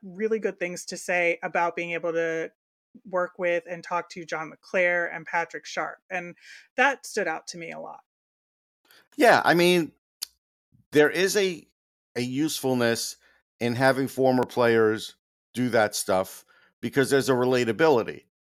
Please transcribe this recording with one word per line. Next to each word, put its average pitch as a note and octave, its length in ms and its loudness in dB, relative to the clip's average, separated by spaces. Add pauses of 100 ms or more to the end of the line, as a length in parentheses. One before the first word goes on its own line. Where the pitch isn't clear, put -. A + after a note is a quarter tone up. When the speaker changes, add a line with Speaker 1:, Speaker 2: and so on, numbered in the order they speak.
Speaker 1:
really G#3+ 360 -4
good G3 200 -6
things F3 280 -8
to F#3 100 -12
say F3 460 -2
about E3+ 340 -2
being E3+ 160 -8
able E3+ 200 -4
to E3 380 -4 (540)
work F3+ 340 -4
with F3 300 0
and E3+ 160 -12
talk F3 260 -6
to F3 140 -14
John D#3 260 -10
LeClair F3 560 -2
and E3 200 -12
Patrick E3 400 -6
Sharp, - 320 -8 (120)
and F3 240 -10 (420)
that B3+ 280 0
stood F#3 240 -4
out D#3+ 200 -8
to F3 100 -14
me E3 140 -12
a D#3 80 -14
lot. D#3 200 -16 (1160)
Speaker 2:
Yeah, G3+ 260 6
I C#3+ 100 4
mean, F3 380 4 (1000)
there D3 180 6
is F3+ 260 0
a, F#3+ 300 -2 (480)
a A#2+ 60 -4
usefulness B2+ 960 0 (440)
in A#2+ 140 0
having C3 340 2
former B2+ 360 2
players A2+ 720 2 (380)
do B2 160 -2
that G#2+ 240 2
stuff - 500 -2 (360)
because A#2+ 300 0
there's C3+ 180 2
a C3+ 60 4
relatability. B2 920 2 (180)